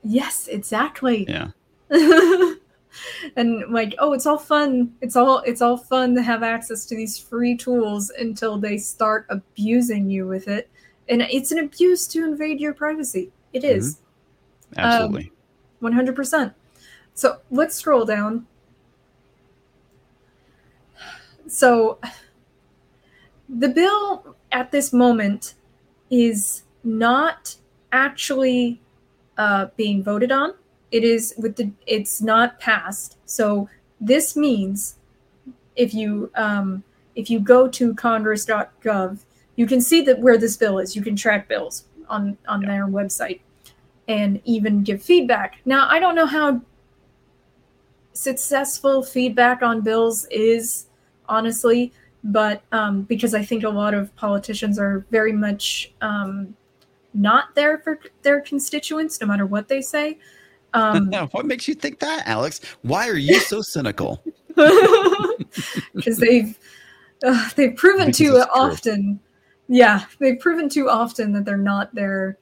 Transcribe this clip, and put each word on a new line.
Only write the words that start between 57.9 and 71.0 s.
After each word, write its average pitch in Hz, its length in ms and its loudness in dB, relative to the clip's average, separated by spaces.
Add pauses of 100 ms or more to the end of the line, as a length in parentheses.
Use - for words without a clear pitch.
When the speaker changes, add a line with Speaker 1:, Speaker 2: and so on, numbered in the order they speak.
Speaker 1:
their 285 200 4
constituents, 294 800 -6
no 214 60 -4
matter 202 180 0
what 208 220 -4
they 269 140 -2
say. 302 360 -4 (560)
Um, 214 380 2
Speaker 2:
<laughs> 180 200 -4
What 196 140 -6
makes 254 220 -4
you 302 80 -4
think 294 240 -10
that, 311 280 -6
Alex? 113 340 -4 (200)
Why 180 280 -2
are 190 80 -2
you 151 220 4
so 208 220 -4
cynical? 113 640 -6 (160)
Speaker 1:
<laughs> - 160 -12
'Cause 381 1600 4
they've, 233 400 2 (680)
uh, 247 300 2
they've 247 200 2
proven 381 320 6
Speaker 2:
Because 240 100 2
Speaker 1:
too 285 200 6
Speaker 2:
it's 254 80 8
true. - 80 -4
Speaker 1:
often, 208 640 0 (480)
yeah, 226 380 6 (140)
they've 262 200 2
proven 330 300 0
too 277 200 -2
often 226 440 -2